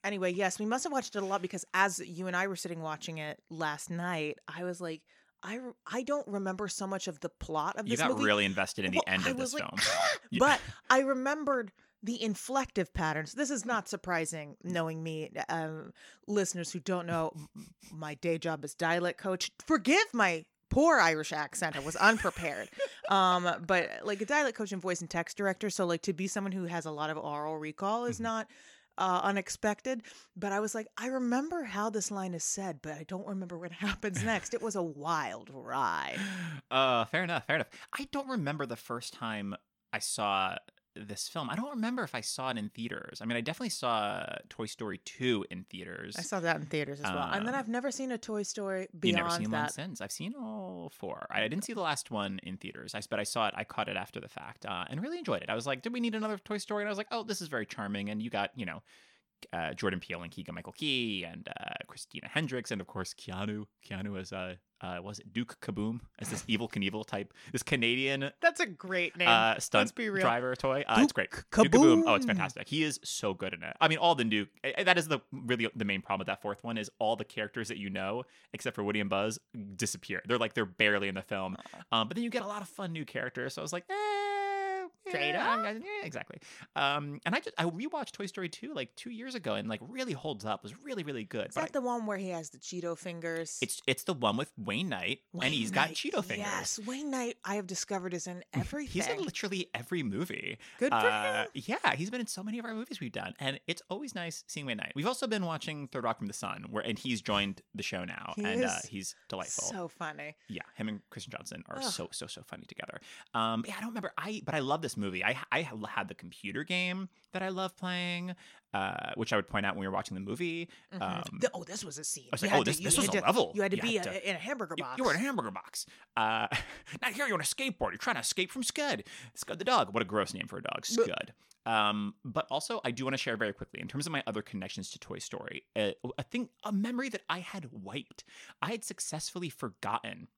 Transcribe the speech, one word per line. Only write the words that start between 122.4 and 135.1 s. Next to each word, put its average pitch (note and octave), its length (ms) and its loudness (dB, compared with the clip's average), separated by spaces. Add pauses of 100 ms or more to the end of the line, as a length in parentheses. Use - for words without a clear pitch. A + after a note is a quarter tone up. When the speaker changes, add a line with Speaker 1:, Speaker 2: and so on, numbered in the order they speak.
Speaker 1:
You G3 80 2
Speaker 2:
like, - 40 4
Speaker 1:
had - 60 8
Speaker 2:
"Oh, - 40 6
Speaker 1:
to, C3 80 4
Speaker 2:
this, D3+ 80 0
Speaker 1:
you F3 60 -6
Speaker 2:
this - 120 6
was - 100 4
Speaker 1:
had G3 80 2
Speaker 2:
a G3 60 6
Speaker 1:
to, - 40 0
Speaker 2:
level." G3 300 6
Speaker 1:
you G3+ 60 4
had G3 100 4
to G3 60 2
Speaker 2:
You G#3 60 0
Speaker 1:
be A#3 120 2
Speaker 2:
had F#3 120 2
Speaker 1:
a, - 40 -2
Speaker 2:
to F#3+ 180 -4
Speaker 1:
in F#3 60 0
a D#3 40 -6
hamburger G3+ 380 -4
Speaker 2:
you, D#3+ 60 -4
Speaker 1:
box. B2+ 140 -6
Speaker 2:
you B3+ 80 0
were F3 60 6
in D3+ 60 4
a - 20 0
hamburger G#3 320 0
box. - 340 -8 (320)
Uh, A2 300 4 (280)
<laughs> - 260 -10
now B3 80 2
here B3 160 0
you're A3 100 2
on D#3 60 2
a - 20 -4
skateboard. F#3+ 480 0
You're G2 60 -6
trying A#3+ 200 0
to - 40 0
escape - 300 0
from C4 120 -4
Scud. C#4+ 400 0 (300)
Scud - 260 -6
the G3 60 -4
dog. D#3 280 6
What A#2 80 4
a G#2 40 2
gross G2 280 0
name - 140 -6
for F#2+ 100 -10
a - 40 -8
dog. - 140 -4
Speaker 1:
But - 100 -6
Speaker 2:
Scud. - 480 0 (320)
Um, G#2 500 4 (100)
but B2+ 260 -2
also, F3+ 320 -2
I B2+ 80 2
do A#2+ 140 -4
wanna C3 120 0
share A2+ 200 0
very G#2 160 2
quickly, - 280 -10
in - 60 -8
terms C#3+ 200 -4
of E3+ 40 -4
my C#3+ 160 -2
other G#2+ 140 -2
connections F#2+ 500 -8
to - 80 -14
Toy F2+ 200 -10